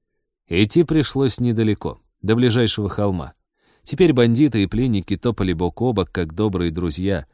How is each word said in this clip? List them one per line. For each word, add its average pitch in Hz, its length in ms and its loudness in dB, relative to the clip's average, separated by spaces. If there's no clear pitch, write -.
Идти 104 360 2
пришлось 135 560 0
недалеко, 110 600 -2
до 107 140 2
ближайшего 117 520 0
холма. 95 460 -4
Теперь 160 280 2
бандиты 120 500 4
и 98 40 2
пленники 107 500 -2
топали 104 360 -2
бок 87 300 -2
о 127 100 0
бок, 101 200 -2
как 80 220 -6
добрые 90 360 -2
друзья. 87 640 -4